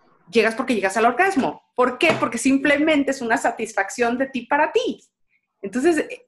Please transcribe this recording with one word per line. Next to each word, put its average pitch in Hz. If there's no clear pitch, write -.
llegas 220
porque 254
llegas 190
al 220
orgasmo. 247
¿Por 247
qué? -
Porque -
simplemente 285
es 269
una 226
satisfacción 233
de 269
ti 233
para 302
ti. 440
Entonces, 254
eh, -